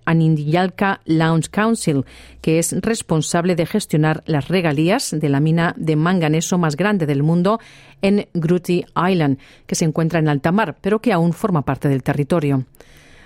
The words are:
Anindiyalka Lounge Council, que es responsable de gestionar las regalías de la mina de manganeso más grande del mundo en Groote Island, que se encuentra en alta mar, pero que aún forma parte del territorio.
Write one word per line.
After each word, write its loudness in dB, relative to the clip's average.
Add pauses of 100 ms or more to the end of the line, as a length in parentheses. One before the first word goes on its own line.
Anindiyalka 0
Lounge 0
Council, -2 (360)
que 2
es -4
responsable -2
de 0
gestionar 0
las -2
regalías 0
de 0
la 2
mina 2
de -2
manganeso 0
más 0
grande 0
del 0
mundo 2 (420)
en 2
Groote 0 (100)
Island, 0 (260)
que -4
se 0
encuentra 0
en 2
alta 0
mar, 0
pero 0
que 0
aún 2
forma -2
parte -2
del 0
territorio. 0 (600)